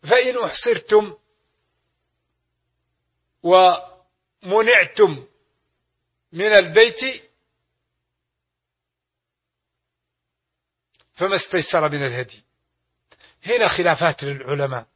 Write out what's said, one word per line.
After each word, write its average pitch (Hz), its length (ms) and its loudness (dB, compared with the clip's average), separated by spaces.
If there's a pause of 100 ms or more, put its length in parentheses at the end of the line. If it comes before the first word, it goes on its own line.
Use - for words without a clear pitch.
فإن 247 420 0
أحصرتم 214 720 -2 (2250)
ومنعتم 185 1800 0 (1040)
من 196 200 -2
البيت 226 800 2 (3750)
فما 196 200 -4
استيسر 165 560 -2
من 143 160 -8
الهدي". 123 380 -12 (1040)
هنا 240 220 -2
خلافات 165 560 -2
للعلماء. 135 720 -8